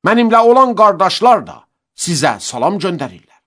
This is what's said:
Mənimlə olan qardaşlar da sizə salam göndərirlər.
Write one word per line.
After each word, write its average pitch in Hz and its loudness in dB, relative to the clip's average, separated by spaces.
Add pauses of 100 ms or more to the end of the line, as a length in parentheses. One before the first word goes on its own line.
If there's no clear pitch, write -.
Mənimlə 233 2
olan 247 4
qardaşlar 202 2
da 135 -20 (400)
sizə 143 -4
salam 143 -6
göndərirlər. 143 -10 (140)